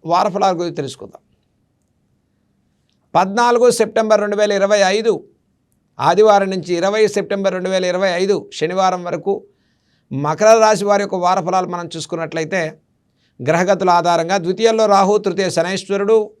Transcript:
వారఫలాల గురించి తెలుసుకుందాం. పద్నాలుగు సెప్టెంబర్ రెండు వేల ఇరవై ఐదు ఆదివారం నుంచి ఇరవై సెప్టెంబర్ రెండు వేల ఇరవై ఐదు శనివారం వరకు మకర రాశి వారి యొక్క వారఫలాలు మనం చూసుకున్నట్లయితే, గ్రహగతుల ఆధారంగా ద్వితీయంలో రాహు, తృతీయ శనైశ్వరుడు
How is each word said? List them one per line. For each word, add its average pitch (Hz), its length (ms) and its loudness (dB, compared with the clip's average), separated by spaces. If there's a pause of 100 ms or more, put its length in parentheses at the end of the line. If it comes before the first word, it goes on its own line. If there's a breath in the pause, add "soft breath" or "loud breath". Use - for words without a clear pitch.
వారఫలాల 190 500 0
గురించి 170 200 -6
తెలుసుకుందాం. - 440 -12 (1900)
పద్నాలుగు 233 560 2
సెప్టెంబర్ 220 500 2
రెండు 208 160 -4
వేల 208 160 0
ఇరవై 196 260 2
ఐదు 202 340 0 (880)
ఆదివారం 196 520 4
నుంచి 180 260 -6
ఇరవై 196 300 0
సెప్టెంబర్ 196 500 -2
రెండు 185 140 -6
వేల 185 140 -2
ఇరవై 180 240 0
ఐదు 185 280 0 (180)
శనివారం 185 500 -2
వరకు 175 280 -6 (760)
మకర 151 480 0
రాశి 214 260 2
వారి 202 200 2
యొక్క 190 100 -6
వారఫలాలు 185 600 0
మనం 175 220 -10
చూసుకున్నట్లయితే, 165 640 -6 (800)
గ్రహగతుల 180 500 2
ఆధారంగా 175 480 0
ద్వితీయంలో 220 480 0
రాహు, 202 320 2
తృతీయ 190 320 -2
శనైశ్వరుడు 196 680 -2 (220)